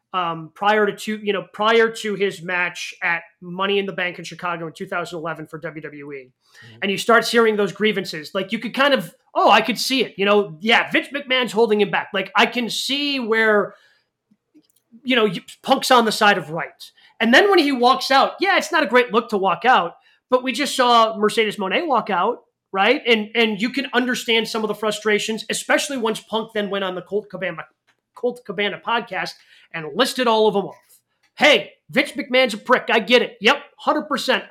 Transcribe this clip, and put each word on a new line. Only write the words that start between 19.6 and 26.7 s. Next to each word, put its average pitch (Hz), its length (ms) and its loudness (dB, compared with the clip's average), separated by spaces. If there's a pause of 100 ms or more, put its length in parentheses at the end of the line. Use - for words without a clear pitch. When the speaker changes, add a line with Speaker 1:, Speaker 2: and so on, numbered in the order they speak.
Speaker 1:
out, 208 300 4 (360)
but 254 140 2
we 262 80 -2
just 254 240 -4
saw 240 420 4
Mercedes 214 380 0
Moné 202 280 -2
walk 247 240 0
out, 196 360 -2 (260)
right? 220 340 2
And, 214 300 0
and 220 260 0
you 240 100 -2
can 262 220 -6
understand 233 540 0
some 220 160 -6
of 214 60 -2
the 208 80 -6
frustrations, 214 720 -2
especially 277 460 -2
once 220 240 -4
Punk 220 320 -8
then 208 180 -4